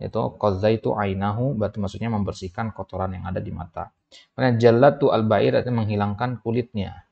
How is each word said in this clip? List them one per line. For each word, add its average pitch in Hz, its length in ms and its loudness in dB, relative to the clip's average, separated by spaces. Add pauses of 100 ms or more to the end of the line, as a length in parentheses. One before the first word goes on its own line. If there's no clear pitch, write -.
itu 104 160 -6 (240)
qadzaitu 107 560 2
ainahu, 104 560 -2
berarti 107 240 -4
maksudnya 104 320 -6
membersihkan 101 640 -6
kotoran 92 400 -6
yang 92 160 -8
ada 95 80 -4
di 104 160 -6
mata. - 400 -10 (400)
Kemudian 127 220 2
jallatu 120 560 6
al-ba'ir 113 480 2
artinya 117 240 -2
menghilangkan 104 560 -2
kulitnya, 107 720 -4